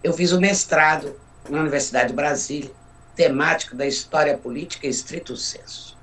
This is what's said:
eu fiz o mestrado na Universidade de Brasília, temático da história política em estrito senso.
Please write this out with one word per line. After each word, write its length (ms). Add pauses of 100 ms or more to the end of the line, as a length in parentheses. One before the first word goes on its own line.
eu 80
fiz 180
o 100
mestrado 720 (360)
na 100
Universidade 500
de 60
Brasília, 560 (460)
temático 580
da 120
história 520
política 480
em 40
estrito 460
senso. 680